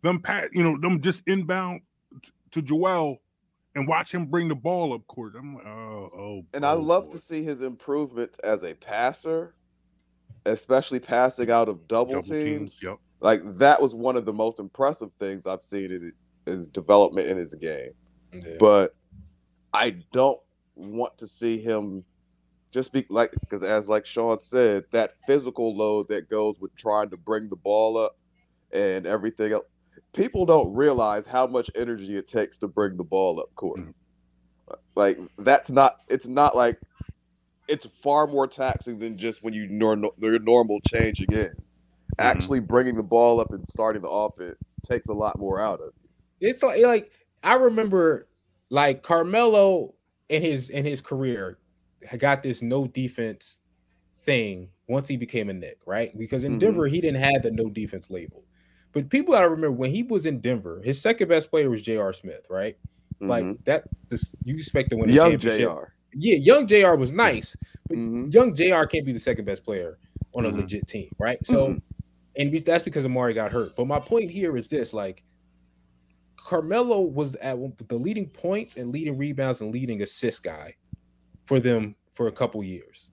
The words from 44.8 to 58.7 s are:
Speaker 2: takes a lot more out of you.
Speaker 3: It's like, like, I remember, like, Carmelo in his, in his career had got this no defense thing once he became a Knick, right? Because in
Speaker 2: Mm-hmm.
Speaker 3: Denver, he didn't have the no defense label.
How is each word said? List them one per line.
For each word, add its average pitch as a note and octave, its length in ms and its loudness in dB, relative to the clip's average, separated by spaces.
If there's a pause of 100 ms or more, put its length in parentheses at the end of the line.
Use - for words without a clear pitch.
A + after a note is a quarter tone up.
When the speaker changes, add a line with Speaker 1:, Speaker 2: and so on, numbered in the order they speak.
Speaker 2:
takes - 260 -4
a G#2+ 40 -6
lot G#2 260 -4
more F#2+ 220 -4
out G2+ 200 -4
of D#2 120 -14 (480)
you. F#3+ 80 2
Speaker 3:
It's B3+ 140 -2
like, A3+ 200 4
like, A#3 300 4 (300)
I G#3+ 120 6
remember, A3 760 4 (420)
like, C#3 320 2
Carmelo G3 920 4 (340)
in D#3 140 0
his, C3+ 280 -2
in C#3+ 140 -4
his C#3+ 160 -4
career A#2+ 580 -6 (460)
had A#2+ 160 -10
got C#3 220 2
this C3 200 -6
no C3 240 -2
defense A#2+ 760 -8 (640)
thing G#2 440 -2 (200)
once C3+ 180 -2
he C#3 100 -6
became A#2 340 -6
a - 20 -6
Knick, F2 340 -12
right? G#2+ 320 -4
Because B2 260 -6
in C#3 80 -2
Speaker 2:
Mm-hmm. A#2 80 -2
Speaker 3:
Denver, F3+ 280 2
he D#3+ 120 -2
didn't C#3+ 220 0
have C#3 200 4
the A#2 80 -2
no A2+ 180 -2
defense G2+ 420 -10
label. F2+ 340 -14 (480)